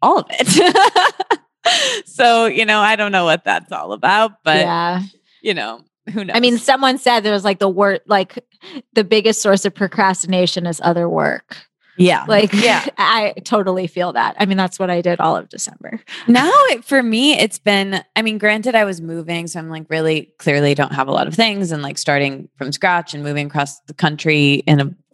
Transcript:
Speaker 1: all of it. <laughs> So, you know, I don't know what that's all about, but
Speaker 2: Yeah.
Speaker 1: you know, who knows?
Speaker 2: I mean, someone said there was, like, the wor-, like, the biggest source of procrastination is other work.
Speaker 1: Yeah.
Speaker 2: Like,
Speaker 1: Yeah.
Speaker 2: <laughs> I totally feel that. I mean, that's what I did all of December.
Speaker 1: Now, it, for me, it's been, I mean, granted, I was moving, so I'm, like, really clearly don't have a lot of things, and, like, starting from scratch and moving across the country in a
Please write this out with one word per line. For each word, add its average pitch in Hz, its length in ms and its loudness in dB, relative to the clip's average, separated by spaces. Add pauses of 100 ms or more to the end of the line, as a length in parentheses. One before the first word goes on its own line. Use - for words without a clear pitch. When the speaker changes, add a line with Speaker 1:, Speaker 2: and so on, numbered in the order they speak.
Speaker 1:
all 330 160 4
of - 100 -6
it. 359 840 2 (280)
<laughs> - 40 -20 (600)
So, 233 420 2
you 220 180 0
know, 214 140 2
I 214 160 2
don't 208 160 -2
know 185 140 0
what 156 180 0
that's 85 280 -4
all 87 220 -8
about, 202 500 0
but 156 220 2
Speaker 2:
Yeah. 170 380 -4 (380)
Speaker 1:
you 214 120 -4
know, 113 280 -10 (300)
who 202 140 -6
knows? - 100 -2
Speaker 2:
I 226 40 2
mean, 240 180 2
someone 262 400 0
said 240 240 2
there 208 120 -2
was, 196 100 -2
like, 190 160 -2
the 196 100 0
wor-, 196 380 0
like, 196 360 -2 (500)
the 214 100 2
biggest 214 380 0
source 196 240 2
of 196 100 -4
procrastination 185 880 0
is 170 180 -6
other 170 240 0
work. - 500 -4 (400)
Speaker 1:
Yeah. 180 300 4
Speaker 2:
Like, 208 260 4
Speaker 1:
Yeah. 208 380 2
Speaker 2:
<laughs> - 60 -12
I 208 360 0 (100)
totally 185 420 -2
feel 175 280 -4
that. 113 260 -2
I 202 80 0
mean, 190 100 0
that's 185 220 -4
what 185 100 -2
I 175 120 -2
did 175 180 0
all 165 160 0
of - 140 -8
December. - 520 -14 (260)
Speaker 1:
Now, 247 240 4 (180)
it, 240 140 -2
for 269 200 2
me, 240 340 2
it's - 220 0
been, 196 440 0 (120)
I 220 80 -2
mean, 220 160 -4
granted, 214 340 0
I 220 120 4
was 185 140 -6
moving, 165 460 -8
so 170 140 -10
I'm, 160 100 -12
like, 160 200 -12
really 160 500 -2
clearly 143 340 2
don't 139 200 -2
have 135 140 -2
a 139 40 -2
lot 139 160 0
of 160 80 -8
things, 202 360 0
and, 147 120 -6
like, 143 160 -12
starting 139 580 -2
from 139 140 -8
scratch 175 420 -2
and 147 100 -10
moving 147 220 -6
across 143 360 -6
the 151 120 -20
country 151 720 2
in 147 160 4
a 139 140 -4 (180)